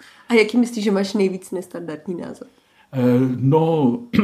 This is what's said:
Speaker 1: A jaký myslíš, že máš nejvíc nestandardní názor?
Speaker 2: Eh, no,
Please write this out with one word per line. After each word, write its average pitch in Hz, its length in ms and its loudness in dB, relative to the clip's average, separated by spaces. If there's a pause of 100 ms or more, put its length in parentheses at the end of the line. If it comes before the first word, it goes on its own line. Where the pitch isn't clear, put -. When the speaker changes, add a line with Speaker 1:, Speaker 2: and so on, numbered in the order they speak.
(280)
Speaker 1:
A 240 60 0
jaký 220 220 2
myslíš, 233 280 0
že 220 60 0
máš 196 240 0
nejvíc 190 360 -2
nestandardní 175 640 -10
názor? - 320 -14 (480)
Speaker 2:
Eh, 131 60 -2 (360)
no, 147 600 2 (260)